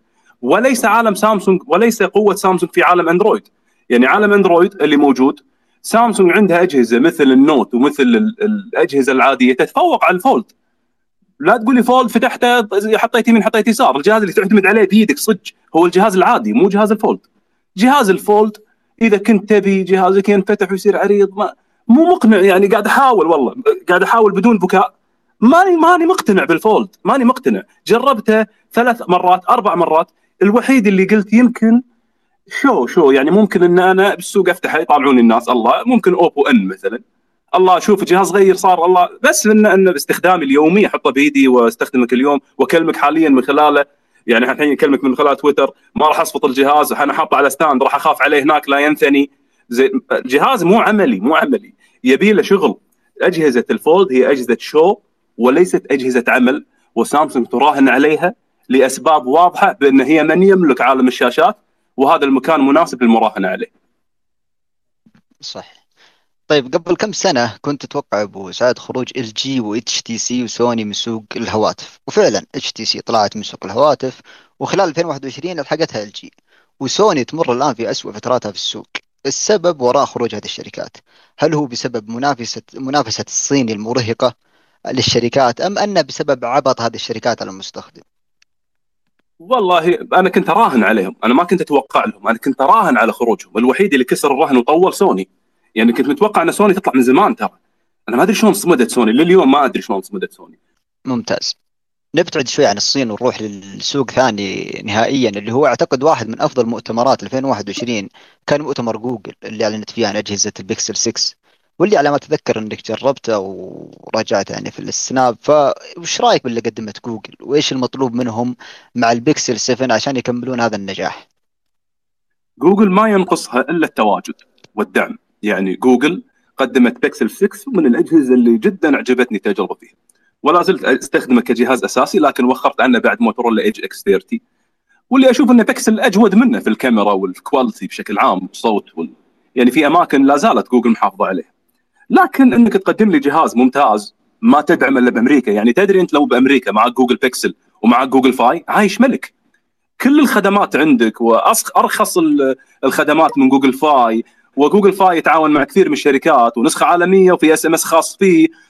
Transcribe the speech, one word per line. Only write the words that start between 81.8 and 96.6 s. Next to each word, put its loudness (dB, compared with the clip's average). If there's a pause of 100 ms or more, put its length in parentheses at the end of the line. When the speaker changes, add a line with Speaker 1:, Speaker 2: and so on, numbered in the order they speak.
Speaker 2:
منافسة، -6 (120)
منافسة -6
الصين -2
المرهقة -4 (580)
للشركات، -2
أم -4
أنه -2
بسبب -6
عبط -2
هذه -6
الشركات -8
على -12
المستخدم؟ -20 (1400)
Speaker 1:
والله 0 (160)
أنا 2
كنت -2
أراهن 2
عليهم، -2
أنا 0
ما 0
كنت -2
أتوقع -2
لهم، -8
أنا -2
كنت -6
أراهن 2
على 0
خروجهم. -4
الوحيد 0
اللي 0
كسر -2
الرهن 0
وطول 2
سوني، -2 (460)
يعني 2
كنت -2
متوقع 0
أن -2
سوني 2